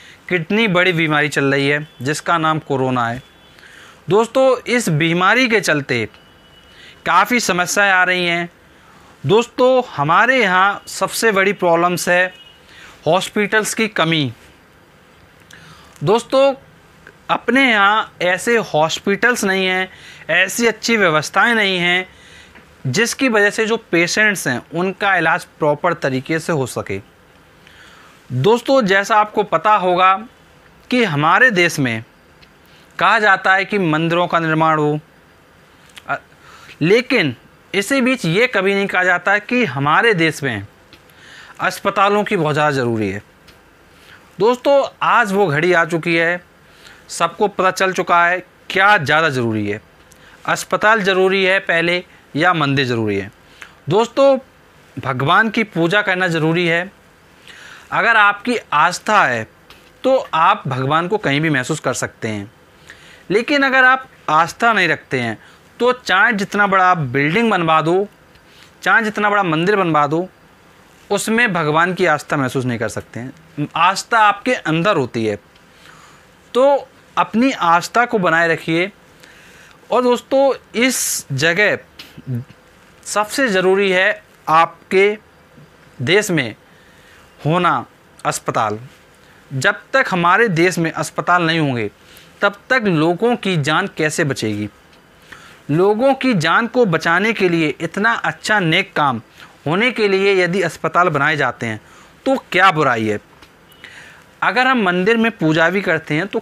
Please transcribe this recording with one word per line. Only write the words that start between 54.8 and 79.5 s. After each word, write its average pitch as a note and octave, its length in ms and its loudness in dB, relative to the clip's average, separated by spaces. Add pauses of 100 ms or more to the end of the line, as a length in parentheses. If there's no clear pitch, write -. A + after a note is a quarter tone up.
भगवान C#3 520 0
की A3 160 -2
पूजा E3+ 360 0
करना F#3 260 -2
ज़रूरी E3 400 0
है। E3+ 240 -2 (1000)
अगर A3 260 2
आपकी G#3 400 2 (160)
आस्था F3 520 2
है A#2 220 -2 (560)
तो C4 140 2 (160)
आप F3+ 340 2
भगवान C#3 400 -2
को G#3 100 -2
कहीं C#3+ 240 -4
भी D#3+ 80 -2
महसूस C#3+ 300 -4
कर C3 140 -4
सकते - 340 -8
हैं, G#2 240 -10 (800)
लेकिन B3 340 0
अगर C4 200 2
आप C4+ 240 2 (220)
आस्था E3+ 440 2
नहीं F#3 140 2
रखते C#3+ 320 -4
हैं A2+ 180 -4 (420)
तो B3 140 2
चाहे G#3+ 400 0
जितना G3+ 340 -2
बड़ा F#3 240 4
आप F3+ 60 2
बिल्डिंग D#3 540 -2
बनवा D#3+ 300 0
दो, F3+ 260 0 (760)
चाहे G#3 200 2
जितना G#3 260 -2
बड़ा G3+ 140 2
मंदिर E3+ 320 0
बनवा D#3+ 320 0
दो, E3+ 200 -4 (840)
उसमें A3 440 0
भगवान E3 400 0
की F3+ 140 -2
आस्था D3+ 300 -2
महसूस C3 280 -2
नहीं A#2 140 -4
कर A2 100 -4
सकते - 300 -12
हैं। - 480 -12 (100)
आस्था F#3+ 420 0
आपके G#3 340 2
अंदर E3+ 440 -2
होती A#2+ 280 -4
है, G#2 140 -4 (1120)
तो C4+ 340 2 (300)
अपनी A3+ 340 0
आस्था F3 540 2
को A#3+ 120 -2
बनाए E3+ 300 2
रखिए। E3 440 -2 (1000)